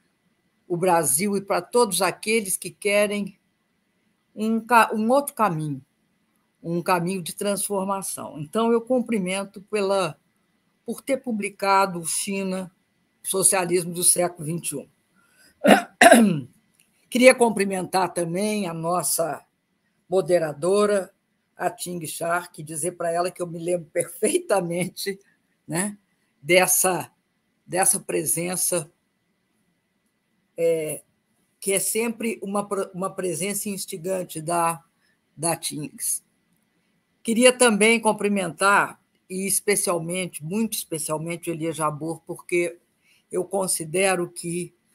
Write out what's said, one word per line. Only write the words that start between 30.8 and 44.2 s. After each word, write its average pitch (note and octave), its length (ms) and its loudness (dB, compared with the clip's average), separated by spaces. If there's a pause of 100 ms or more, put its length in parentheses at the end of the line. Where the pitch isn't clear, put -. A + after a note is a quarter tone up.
que G3 120 -2
é F#3+ 60 2
sempre A3+ 640 -2
uma G3+ 240 -2
pro-, G3 260 -4
uma F#3 160 -6
presença F#3 600 -6
instigante F#3 720 -6
da, E3 400 0 (540)
da D#3+ 180 -2
Tings. - 680 -8 (1000)
Queria A#3+ 300 6
também A3+ 480 4
cumprimentar, G3+ 1000 2 (280)
e F#3+ 180 -4
especialmente, F3+ 960 -2
muito G#3+ 280 -2
especialmente, D#3+ 760 -6
o E3+ 60 -4
Elias D#3 220 -6
Jabor, D3+ 500 -4
porque F3 500 -4 (540)
eu F3+ 140 -2
considero F#3 840 -2